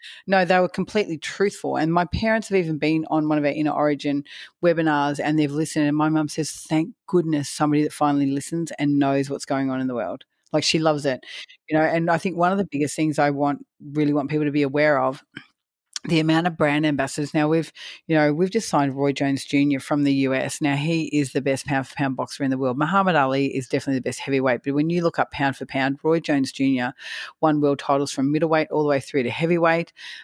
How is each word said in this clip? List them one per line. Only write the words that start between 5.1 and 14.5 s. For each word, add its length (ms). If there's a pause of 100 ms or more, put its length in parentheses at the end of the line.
and 160
they've 120
listened. 360
And 100
my 120
mum 180
says, 240
"Thank 420 (140)
goodness 420
somebody 340
that 100
finally 380
listens 480
and 200
knows 300
what's 160
going 240
on 120
in 60
the 80
world." 280 (280)
Like, 120
she 160
loves 260
it, 180 (460)
you 80
know? 60
And 280
I 80
think 180
one 140
of 80
the 100
biggest 260
things 220
I 140
want, 340 (280)
really 200
want 160
people 160
to 60